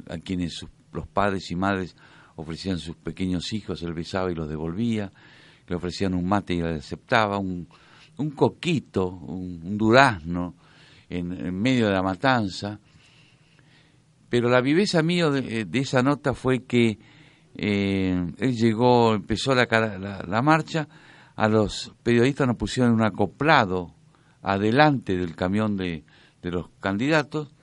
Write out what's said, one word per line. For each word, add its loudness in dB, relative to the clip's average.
a -10
quienes -4
sus, -14
los -10
padres -2
y -4
madres -2
ofrecían -6
sus -10
pequeños -6
hijos, -8
él -6
besaba -4
y -4
los -6
devolvía, -4
le -6
ofrecían -4
un 0
mate 0
y 0
él -2
aceptaba, -2
un, -6
un -4
coquito, 0
un, -10
un -4
durazno 4
en, -6
en -6
medio 2
de 2
la 2
matanza. -2
Pero 2
la 6
viveza 2
mía 2
de, -2
de -2
esa 2
nota 0
fue 0
que, 2
eh, 0
él -2
llegó, 4
empezó -2
la 4
cara-, 0
la, -8
la 0
marcha, 0
a 2
los 0
periodistas 2
nos 0
pusieron 0
un 4
acoplado 0
adelante 2
del -4
camión -2
de, -6
de -6
los -4
candidatos, -2